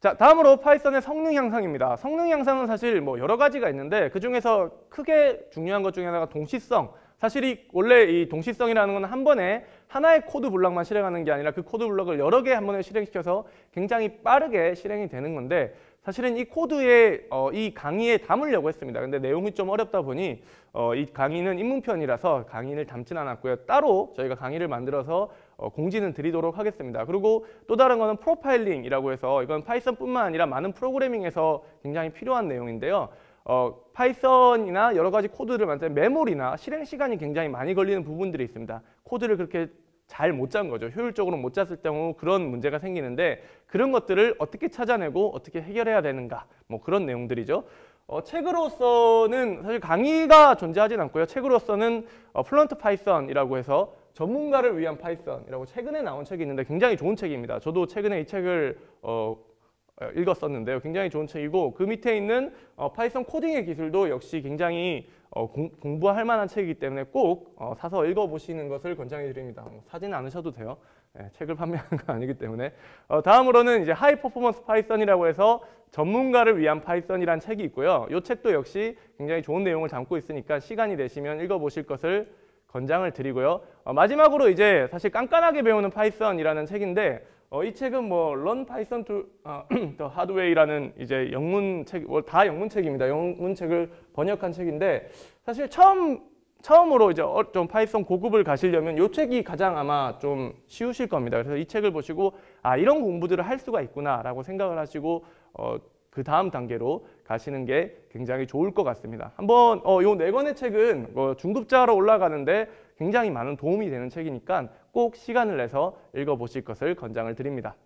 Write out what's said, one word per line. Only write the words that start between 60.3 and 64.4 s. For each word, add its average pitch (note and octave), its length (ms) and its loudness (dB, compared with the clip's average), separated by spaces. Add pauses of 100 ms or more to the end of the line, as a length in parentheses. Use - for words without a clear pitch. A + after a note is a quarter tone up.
굉장히 E3+ 300 -6
좋은 D3+ 160 -6
책이고 D3+ 480 -4
그 - 80 -4
밑에 A3 340 -2
있는, A#3 380 -2 (220)
어, C#3+ 160 -6
파이썬 A#3 320 -4
코딩의 D#4 420 -4
기술도 D#3+ 440 -2
역시 C3+ 300 -6